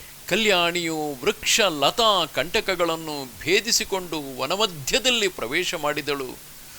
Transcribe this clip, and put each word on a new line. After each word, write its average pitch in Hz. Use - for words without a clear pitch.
ಕಲ್ಯಾಣಿಯು 170
ವೃಕ್ಷ, -
ಲತಾ, 180
ಕಂಟಕಗಳನ್ನು 165
ಭೇದಿಸಿಕೊಂಡು 180
ವನಮಧ್ಯದಲ್ಲಿ 196
ಪ್ರವೇಶ 160
ಮಾಡಿದಳು. 147